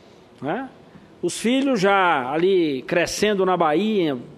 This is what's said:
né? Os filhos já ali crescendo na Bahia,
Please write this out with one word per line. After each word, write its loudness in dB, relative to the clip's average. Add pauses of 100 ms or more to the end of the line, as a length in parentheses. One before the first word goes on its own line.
(400)
né? -6 (540)
Os -4
filhos 0
já 2
ali 0
crescendo 0
na 0
Bahia, 0 (220)